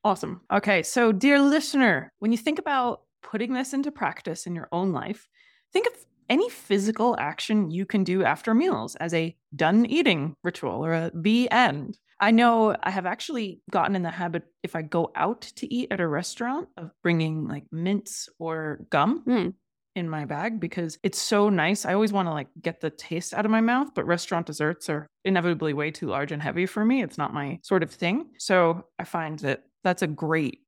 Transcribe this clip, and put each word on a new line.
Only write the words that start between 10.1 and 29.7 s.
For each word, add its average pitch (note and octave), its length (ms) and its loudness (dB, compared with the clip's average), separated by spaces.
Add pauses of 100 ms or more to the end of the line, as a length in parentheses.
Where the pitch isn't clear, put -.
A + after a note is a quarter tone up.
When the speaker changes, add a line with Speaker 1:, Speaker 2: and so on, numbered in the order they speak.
Speaker 1:
ritual C#3 420 -4
or E3 80 0
a E3 220 -2
the A3 340 2
end. E3 480 0 (220)
I G#3 120 4
know A3+ 500 6
I - 80 -2
have F#3 160 -4
actually G#3+ 640 -6
gotten G3 260 2
in F3+ 60 0
the E3+ 80 -2
habit, E3+ 340 -4 (200)
if F3 120 -10
I E3 60 -4
go D#3+ 340 0
out G#3 260 -2
to - 320 -10
eat B3 180 -4
at F#3 80 -4
a E3+ 80 0
restaurant, A#3 680 -4
of E3 160 -14 (120)
bringing, D#3+ 440 0
like, C#3+ 240 -8
mints F#3+ 560 -4 (120)
or D#3+ 500 -6
gum F#3+ 380 2
Speaker 2:
Mm. F#3+ 260 0 (420)
Speaker 1:
in E3+ 140 -4
my D3+ 160 -6
bag F#3 340 -6
because E3+ 440 -6
it's - 160 -2
so G#3 300 2
nice. F#3 360 0
I F3+ 80 0
always G#3 180 2
wanna, F3+ 220 0
like, C#3+ 140 -6 (120)
get E3 220 -6
the D#3+ 80 -4
taste - 460 -8
out G#3 100 -2
of G#3+ 60 2
my A3 100 4
mouth, B3+ 320 0
but - 140 -2
restaurant E3+ 400 -2
desserts D3+ 420 -4
are D3+ 160 -4 (200)
inevitably E3+ 480 0
way D3 180 -4
too D3+ 160 -8
large C3+ 240 -4
and D3 100 -6
heavy E3+ 240 -2
for G#3 180 -4
me. B3 200 2
It's - 160 -8
not - 160 -2
my C#3+ 260 -6
sort F#3+ 220 2
of - 80 -6
thing. G3+ 480 -2
So F3 480 2 (100)
I F3 60 -8
find D#3+ 360 -6
that C#3 260 -4 (180)